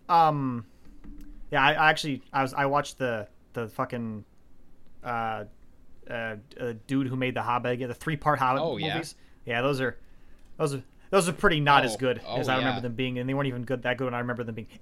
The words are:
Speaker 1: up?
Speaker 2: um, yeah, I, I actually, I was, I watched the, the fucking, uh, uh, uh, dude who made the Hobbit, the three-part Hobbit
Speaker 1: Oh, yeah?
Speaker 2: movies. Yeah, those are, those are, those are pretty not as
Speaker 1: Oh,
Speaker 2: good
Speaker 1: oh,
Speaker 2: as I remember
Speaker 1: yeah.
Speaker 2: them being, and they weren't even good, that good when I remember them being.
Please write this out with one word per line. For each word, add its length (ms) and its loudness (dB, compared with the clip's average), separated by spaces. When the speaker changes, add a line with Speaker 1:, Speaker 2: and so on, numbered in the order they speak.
Speaker 1:
up? 60 4
Speaker 2:
um, 520 4
yeah, 140 4
I, 80 8
I 180 4
actually, 320 -2
I 100 2
was, 100 0
I 140 2
watched 320 0
the, 280 -2
the 140 -4
fucking, 560 -6
uh, 420 -4
uh, 260 -6
uh, 120 -4
dude 200 0
who 100 -4
made 180 0
the 80 -2
Hobbit, 360 0
the 160 -6
three-part 440 0
Hobbit 240 4
Speaker 1:
Oh, 140 -2
yeah? 180 -2
Speaker 2:
movies. 200 -4
Yeah, 160 0
those 180 0
are, 160 -2
those 160 0
are, 80 -6
those 200 4
are 40 0
pretty 280 4
not 260 8
as 80 0
Speaker 1:
Oh, 40 -6
Speaker 2:
good 280 0
Speaker 1:
oh, 100 -6
Speaker 2:
as 140 0
I 60 4
remember 220 0
Speaker 1:
yeah. 40 -4
Speaker 2:
them 120 -4
being, 240 -2
and 80 -4
they 60 -2
weren't 160 0
even 160 -4
good, 200 -4
that 120 0
good 100 -2
when 80 -2
I 40 -4
remember 260 -4
them 120 -8
being. 100 -10